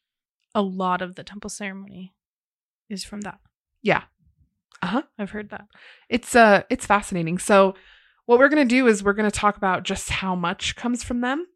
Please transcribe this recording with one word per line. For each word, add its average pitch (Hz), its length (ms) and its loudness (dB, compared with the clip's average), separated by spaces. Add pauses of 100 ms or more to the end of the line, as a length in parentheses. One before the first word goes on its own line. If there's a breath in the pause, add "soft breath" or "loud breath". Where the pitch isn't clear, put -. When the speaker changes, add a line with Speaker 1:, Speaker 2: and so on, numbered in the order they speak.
(540)
Speaker 1:
a 220 80 0
lot 185 400 -4
of 180 140 -10
the - 80 -16
temple 202 260 -16
ceremony 196 640 -14 (760)
is 190 140 -10
from 208 180 -16
that. 202 180 -16 (420)
Speaker 2:
Yeah. 202 220 0 (760)
Uh-huh. 208 220 -4 (140)
Speaker 1:
I've 202 140 -10
heard 208 180 -14
that. 196 160 -18 (440 loud breath)
Speaker 2:
It's, - 260 -2
uh, 214 340 8
it's - 160 -4
fascinating. 180 520 -2
So 196 380 4 (500 soft breath)
what 240 140 6
we're 269 100 8
gonna 302 160 4
do 247 220 4
is 202 160 4
we're 202 100 2
gonna 214 180 0
talk 208 260 -2
about 180 260 -2
just 190 260 -6
how 190 260 -4
much 180 400 -6
comes 240 280 -6
from 247 180 -6
them, 269 240 -4 (100)